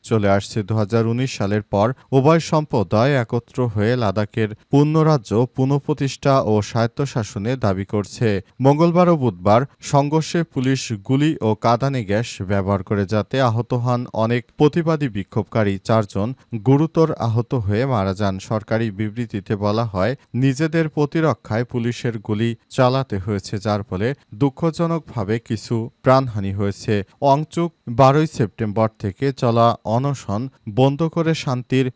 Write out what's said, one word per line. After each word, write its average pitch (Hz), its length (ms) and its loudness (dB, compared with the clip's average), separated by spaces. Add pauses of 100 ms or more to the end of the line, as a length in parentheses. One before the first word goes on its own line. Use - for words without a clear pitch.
চলে 107 280 2
আসছে। - 220 -4 (100)
দু 113 120 -2
হাজার 110 320 0
উনিশ 131 260 -2
সালের 104 340 -2
পর 104 140 2 (300)
উভয় 156 340 4
সম্প্রদায় 131 640 2 (120)
একত্র - 360 -6 (140)
হয়ে 107 260 2
লাদাখের 104 500 -2 (220)
পূর্ণ 147 220 4 (160)
রাজ্য 131 220 0 (240)
পুনঃপ্রতিষ্ঠা 139 760 0 (160)
ও 107 40 4 (160)
স্বায়ত্তশাসনের 117 880 -4 (100)
দাবি 98 260 -2
করছে। 107 360 -2 (360)
মঙ্গলবার 170 480 4
ও - 100 6
বুধবার 104 400 2 (300)
সংঘর্ষে 147 480 2 (120)
পুলিশ 131 300 0 (260)
গুলি 143 220 2 (160)
ও - 20 2 (160)
কাঁদানে 123 360 2 (100)
গ্যাস 110 180 0 (220)
ব্যবহার 98 380 0
করে, 101 140 0 (120)
যাতে 107 220 -2 (120)
আহত 113 220 -2 (140)
হন 123 160 0 (240)
অনেক 117 180 0 (160)
প্রতিবাদী 151 580 2
বিক্ষোভকারী। 101 580 -2 (140)
চারজন 110 400 0 (400)
গুরুতর 156 400 4 (180)
আহত 117 260 -2 (140)
হয়ে 104 260 0
মারা 95 280 0
যান। 98 140 0 (140)
সরকারি 113 380 -2 (120)
বিবৃতিতে 110 540 -6 (120)
বলা 107 280 0
হয়, 98 200 0 (300)
নিজেদের 156 520 0
প্রতিরক্ষায় 143 800 0
পুলিশের 120 420 -4 (120)
গুলি 113 240 0 (260)
চালাতে 127 480 2
হয়েছে, 104 300 -4 (100)
যার 104 240 0
ফলে 95 200 -2 (320)
দুঃখজনকভাবে 156 920 -2 (140)
কিছু 113 260 -6 (300)
প্রাণহানি 117 540 2
হয়েছে। 101 360 -2 (400)
অংচুক 160 340 -4 (320)
বারোই 143 360 6
সেপ্টেম্বর 110 520 -2 (140)
থেকে 107 240 -4 (160)
চলা 117 240 4 (300)
অনশন 123 460 -4 (380)
বন্ধ 139 200 2 (140)
করে 160 180 0 (120)
শান্তির 127 520 -2